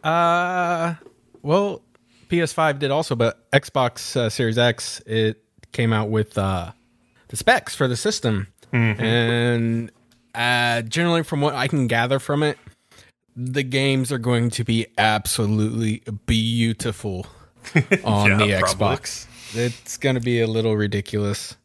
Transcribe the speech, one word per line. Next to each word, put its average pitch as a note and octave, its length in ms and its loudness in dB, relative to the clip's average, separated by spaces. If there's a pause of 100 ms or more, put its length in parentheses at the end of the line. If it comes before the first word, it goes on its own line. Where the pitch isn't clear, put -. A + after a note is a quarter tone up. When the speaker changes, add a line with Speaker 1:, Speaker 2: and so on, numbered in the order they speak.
Speaker 1:
Uh, E3+ 880 0 (460)
well, F#3+ 400 0 (480)
P E3+ 140 2
S D3+ 100 -2
five D3+ 260 2
did C#3 120 -2
also, D3 240 0
but A#2 360 -2
Xbox, - 640 0
uh, A#2+ 140 0
Series A2+ 300 0
X, A#2+ 480 0
it A2 360 0 (300)
came A#2 180 0
out G#2+ 200 0
with, A2 260 -2
uh, F#2+ 360 -2 (560)
the G#2+ 80 -10
specs - 380 0
for C3 140 0
the B2 80 -2
system. A2 520 -2 (260)
Speaker 2:
Mm-hmm. A2+ 280 2
Speaker 1:
And, A#2 880 0 (440)
uh, A#2+ 480 0
generally E3 400 0
from D3+ 180 -4
what C#3+ 140 2
I C3 120 -2
can C#3 200 2
gather A#2+ 320 2
from C#3+ 240 -2
it, D3+ 160 0 (760)
the B2+ 280 -4
games C3+ 500 0
are C3 60 -4
going A#2+ 320 2
to A#2 140 -4
be A2+ 220 0 (120)
absolutely G#2+ 1040 0 (240)
beautiful A2+ 1000 -2 (380)
Speaker 2:
<laughs> - 400 0
Speaker 1:
on G#2 280 4
Speaker 2:
Yeah, G2 40 4
Speaker 1:
the G#2 240 2
Speaker 2:
probably. F#2+ 380 2
Speaker 1:
Xbox. - 280 -12 (280)
It's A#2+ 420 -4
gonna C3 240 0
be A#2 220 2
a A2+ 40 2
little A2 300 0
ridiculous. G#2 880 -2